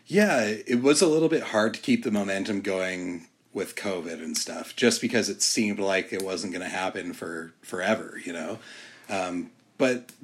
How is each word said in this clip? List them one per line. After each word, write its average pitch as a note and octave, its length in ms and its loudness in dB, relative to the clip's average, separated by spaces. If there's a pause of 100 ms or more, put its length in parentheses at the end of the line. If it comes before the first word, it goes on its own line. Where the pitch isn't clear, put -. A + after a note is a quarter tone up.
Yeah, E3+ 400 4
it A2 360 0
was D3 200 6
a F#3 60 8
little D#3 200 6
bit D3+ 160 2
hard A2 300 2
to - 80 -10
keep A#2 240 2
the B2 60 0
momentum G2 500 0
going F#2 640 -4 (240)
with G2 240 -6
covid E2+ 480 -4
and D#2+ 140 -6
stuff, - 360 -6
just - 280 4
because G#2+ 260 0
it G2 140 -4
seemed G#2 380 0
like G2 340 0
it F#2+ 100 -4
wasn't F#2 300 -4
gonna F2+ 160 -6
happen F#2 420 -4
for E2 500 -10
forever, F#2 600 -2
you F2+ 80 -8
know? E2+ 280 -6 (500)
Um, F2+ 420 -4 (260)
but B2+ 360 0 (100)